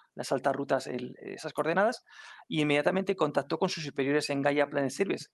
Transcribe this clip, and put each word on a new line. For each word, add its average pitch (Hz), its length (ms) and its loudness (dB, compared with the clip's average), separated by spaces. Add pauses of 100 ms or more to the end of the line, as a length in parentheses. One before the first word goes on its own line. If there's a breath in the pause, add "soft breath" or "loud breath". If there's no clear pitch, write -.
(140 soft breath)
las - 180 -6
altas 139 240 2
rutas 139 320 -2
el, 127 340 -6
esas 98 320 -10
coordenadas, 175 500 0 (440 loud breath)
y 156 140 0
inmediatamente 175 540 2
contactó 147 420 0
con 185 120 2
sus 160 140 -6
superiores 143 460 0
en 139 120 0
Gaia 143 280 4
Planet 143 220 0
Service, 147 420 -2